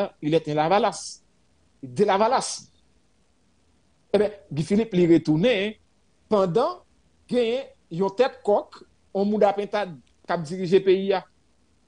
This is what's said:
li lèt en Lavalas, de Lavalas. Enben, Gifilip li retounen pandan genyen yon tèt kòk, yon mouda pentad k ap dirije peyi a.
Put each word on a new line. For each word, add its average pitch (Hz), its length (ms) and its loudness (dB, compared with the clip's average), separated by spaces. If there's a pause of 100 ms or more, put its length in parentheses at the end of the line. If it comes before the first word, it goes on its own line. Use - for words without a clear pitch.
(220)
li 151 100 -2
lèt 156 160 0
en 151 80 -4
Lavalas, 190 640 0 (640)
de 135 260 -2
Lavalas. 214 460 0 (1600)
Enben, 202 180 0 (220)
Gifilip 202 420 -2
li 175 140 4
retounen 185 640 2 (580)
pandan 214 480 0 (500)
genyen 247 380 -2 (240)
yon 190 240 -2
tèt 254 300 0
kòk, - 360 -2 (320)
yon 202 140 0
mouda 208 280 2
pentad 202 380 -6 (320)
k 175 80 -2
ap 175 120 -6
dirije 185 380 2
peyi 190 320 2
a. 175 60 -4 (640)